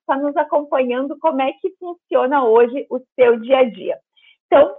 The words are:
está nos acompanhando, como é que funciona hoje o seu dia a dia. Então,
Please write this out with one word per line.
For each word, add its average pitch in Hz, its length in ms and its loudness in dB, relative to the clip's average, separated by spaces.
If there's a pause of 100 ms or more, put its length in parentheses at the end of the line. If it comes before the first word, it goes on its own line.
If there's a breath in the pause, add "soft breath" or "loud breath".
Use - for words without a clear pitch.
está 285 160 -4
nos 285 200 -4
acompanhando, 294 840 -2
como 285 220 -2
é 269 120 -4
que - 260 -8
funciona 285 640 -2
hoje 240 480 2
o 254 80 -6 (160)
seu 240 240 2
dia 247 180 0
a 262 60 4
dia. - 340 -6 (480 soft breath)
Então, 294 340 4